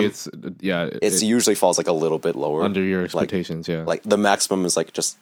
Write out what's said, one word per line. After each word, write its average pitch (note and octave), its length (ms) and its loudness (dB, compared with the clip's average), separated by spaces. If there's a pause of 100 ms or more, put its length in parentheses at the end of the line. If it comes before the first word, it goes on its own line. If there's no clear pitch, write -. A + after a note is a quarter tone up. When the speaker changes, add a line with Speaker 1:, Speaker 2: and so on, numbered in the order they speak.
Speaker 1:
time. - 40 2
Speaker 2:
it's, - 220 -8 (320)
yeah, F2 280 -2 (120)
Speaker 1:
It's F#2 220 2
Speaker 2:
it A2 40 0
Speaker 1:
usually A2+ 280 4
falls, F2+ 240 4
like, E2+ 100 4
a F#2 40 4
little D#2+ 260 2
bit E2 160 -2
lower. D2+ 300 -2
Speaker 2:
under F#2+ 180 0
your F#2+ 200 0
Speaker 1:
Like, - 40 -2
Speaker 2:
expectations, E2 640 -4
yeah. E2 160 -4
Speaker 1:
like, E2 180 -2
the G#2 160 2
maximum G2+ 460 2
is, F2+ 120 0
like, E2 160 -2
just - 300 -6